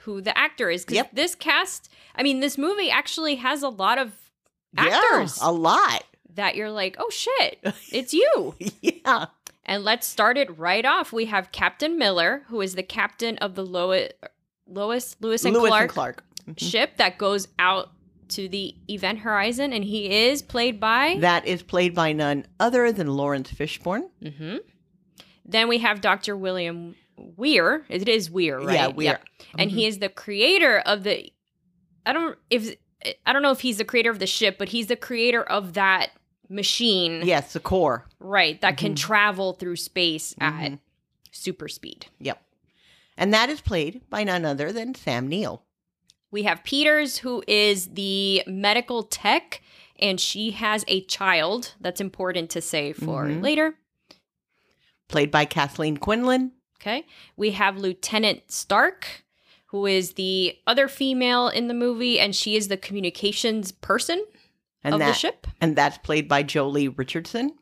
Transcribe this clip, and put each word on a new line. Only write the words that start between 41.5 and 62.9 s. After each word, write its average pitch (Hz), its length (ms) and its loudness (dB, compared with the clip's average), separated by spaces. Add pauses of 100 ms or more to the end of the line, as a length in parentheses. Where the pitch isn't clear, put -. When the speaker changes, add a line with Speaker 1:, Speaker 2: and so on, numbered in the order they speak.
Speaker 1:
speed. - 380 -18 (120)
Speaker 2:
Yep. 127 220 -8 (720)
And 202 180 0
that 233 160 4
is 302 120 -8
played 175 480 -4
by 214 160 -4
none 180 180 -2
other 147 300 -2
than 233 220 -8
Sam 127 340 -4
Neill. 180 340 -6 (640)
Speaker 1:
We 202 140 -6
have 175 220 -2
Peters, 302 540 2
who 247 280 -6
is 208 460 4
the 196 540 0
medical 214 560 0
tech, - 580 -2 (360)
and 190 220 0
she 214 320 -4
has 214 380 -2
a 190 160 0
child. 190 720 0
That's 180 220 -6
important 185 480 -6
to 170 120 -8
say 147 300 -4
for 139 340 -6
Speaker 2:
Mm-hmm. 156 160 -4
Speaker 1:
later. 311 340 0 (1300)
Speaker 2:
Played 147 240 0
by 151 140 4
Kathleen 151 520 -2
Quinlan. 254 540 0 (300)
Speaker 1:
Okay. 247 240 -6 (320)
We 208 140 0
have 196 260 2
Lieutenant 196 760 -2
Stark, - 720 0 (440)
who 202 180 -4
is 190 280 0
the 185 440 -2 (100)
other 262 200 4
female 254 600 0
in 240 200 -2
the 240 60 -4
movie, 240 460 0
and 196 160 2
she 214 200 0
is 214 120 0
the 196 100 -2
communications 202 920 -4